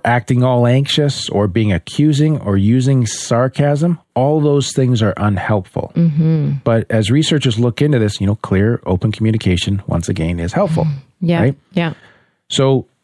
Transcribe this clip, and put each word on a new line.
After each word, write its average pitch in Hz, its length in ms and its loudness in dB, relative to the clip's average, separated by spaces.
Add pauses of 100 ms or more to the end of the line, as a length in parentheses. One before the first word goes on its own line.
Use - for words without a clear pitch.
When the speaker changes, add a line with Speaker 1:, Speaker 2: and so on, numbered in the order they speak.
Speaker 1:
acting 123 380 0
all 123 240 2
anxious 143 600 0
or 101 180 0
being 104 260 0
accusing 147 680 0
or 98 160 -2
using 123 480 2
sarcasm, 143 920 0 (160)
all 147 260 2
those 143 320 0
things 123 280 2
are 104 160 0
unhelpful. 101 800 -4
Speaker 2:
Mm-hmm. 160 560 0 (120)
Speaker 1:
But 113 260 0
as 107 220 0
researchers 139 480 0
look 120 220 0
into 143 180 2
this, 104 220 -2
you 98 60 0
know, 101 80 0
clear, 104 500 0
open 95 260 -2
communication, 98 760 -2
once 85 220 -4
again, 85 300 -4
is 85 140 -6
helpful. 160 340 0 (320)
Speaker 2:
Yeah. 170 220 0
Speaker 1:
Right? 139 140 0 (160)
Speaker 2:
Yeah. 165 220 -2 (560)
Speaker 1:
So 135 360 0 (180)